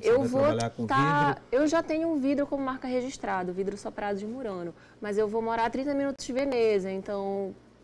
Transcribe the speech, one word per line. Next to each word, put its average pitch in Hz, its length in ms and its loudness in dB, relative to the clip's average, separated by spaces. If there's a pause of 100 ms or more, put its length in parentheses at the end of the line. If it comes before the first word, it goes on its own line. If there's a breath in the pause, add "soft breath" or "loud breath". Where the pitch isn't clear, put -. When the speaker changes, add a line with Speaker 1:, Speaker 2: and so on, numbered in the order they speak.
Speaker 1:
Você 220 80 4
Speaker 2:
Eu 240 80 8
Speaker 1:
vai 262 100 2
Speaker 2:
vou 254 120 2
Speaker 1:
trabalhar 277 300 2
com 233 180 -4
Speaker 2:
tá, 277 400 4
Speaker 1:
vidro. 285 140 -2 (100)
Speaker 2:
eu 285 160 4
já 320 160 2
tenho 320 240 0
um 320 100 0
vidro 277 300 2
como 277 160 -2
marca 262 240 -6
registrada, 208 640 -2
o - 20 -10
vidro 196 240 -4
soprado 208 400 -4
de 208 80 -8
Murano. 202 480 -8 (260 loud breath)
Mas 208 160 -6
eu 214 120 2
vou 220 120 -2
morar 226 260 0
a 240 40 -2
trinta 269 240 -2
minutos 277 320 -2
de 269 60 -6
Veneza, 233 580 2
então 196 640 -4 (280)